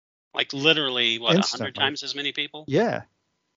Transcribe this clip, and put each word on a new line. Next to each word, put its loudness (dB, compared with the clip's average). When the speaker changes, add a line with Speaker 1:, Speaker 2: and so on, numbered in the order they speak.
Speaker 1:
Like, -4
literally, 2
what, 0
a 6
hundred 6
Speaker 2:
Instantly. -2
Speaker 1:
times -2
as -10
many -6
people? -8
Speaker 2:
Yeah. 0